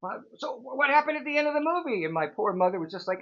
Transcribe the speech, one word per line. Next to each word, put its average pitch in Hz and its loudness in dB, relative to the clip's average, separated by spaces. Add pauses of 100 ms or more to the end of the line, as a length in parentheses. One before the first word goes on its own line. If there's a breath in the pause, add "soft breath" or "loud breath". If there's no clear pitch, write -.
Mom, 185 -8 (120)
so - -6
wh-, 262 -10
what 277 4
happened 302 4
at 269 -8
the 294 0
end 302 4
of 294 0
the 294 2
movie? 311 0
And 160 -2
my 160 0
poor 196 -2
mother 185 2
was 165 -6
just 180 -10
like 185 -2